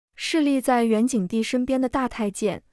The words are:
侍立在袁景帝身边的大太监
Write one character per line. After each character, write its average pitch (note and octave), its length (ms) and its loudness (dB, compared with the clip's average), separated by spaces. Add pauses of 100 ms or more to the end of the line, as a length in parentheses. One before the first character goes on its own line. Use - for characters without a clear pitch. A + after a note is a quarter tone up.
(160)
侍 - 240 -2
立 C#4 200 2
在 B3 220 2
袁 A3+ 240 2
景 G3+ 220 -2
帝 A3+ 120 -2
身 B3 240 -2
边 C4 160 0
的 C4+ 80 0
大 C4 200 -2
太 G#3+ 200 -4
监 G3 320 -4 (120)